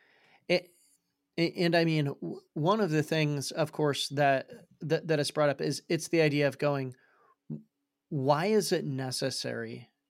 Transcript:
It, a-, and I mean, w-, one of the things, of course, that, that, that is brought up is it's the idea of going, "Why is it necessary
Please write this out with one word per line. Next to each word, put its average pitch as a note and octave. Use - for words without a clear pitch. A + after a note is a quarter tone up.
It, F3
a-, E3
and E3+
I E3+
mean, D#3
w-, -
one F3+
of F#3+
the D3+
things, D3
of D#3
course, D3
that, C#3
that, D#3
that D#3
is C#3+
brought D3
up C#3
is D#3
it's D#3+
the E3
idea D3
of C3+
going, C#3
"Why D3
is G#3+
it D#3
necessary B2+